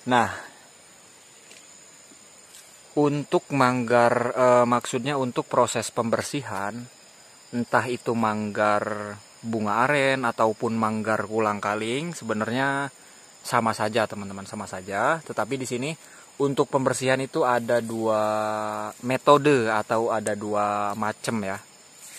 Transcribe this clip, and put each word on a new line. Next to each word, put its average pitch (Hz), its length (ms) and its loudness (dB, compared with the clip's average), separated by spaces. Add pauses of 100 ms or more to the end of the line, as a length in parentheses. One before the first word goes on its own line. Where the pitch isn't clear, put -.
Nah, 117 240 2 (2750)
untuk 147 560 2
manggar, 120 800 4
eh, 123 320 6
maksudnya 123 560 0
untuk 131 320 -2
proses 120 400 2
pembersihan, 113 880 -4 (720)
entah 120 320 0
itu 123 320 -4
manggar 104 1040 0 (260)
bunga 110 400 0
aren 135 400 2
ataupun 113 480 0
manggar 110 560 -2
kulang 107 320 0
kaling, 113 560 -4
sebenarnya 127 720 -4 (560)
sama 113 240 2
saja, 110 320 0
teman-teman, 101 400 -6
sama 101 240 -10
saja. 101 560 -2
Tetapi 117 320 -4
di 131 80 -4
sini 127 320 -6 (480)
untuk 139 240 2
pembersihan 131 560 0
itu 139 240 -2
ada 120 320 2
dua 113 440 0 (840)
metode 139 640 4
atau 113 400 0
ada 107 240 -2
dua 104 640 -2
macam, 107 380 -4 (100)
ya. 98 160 -6 (560)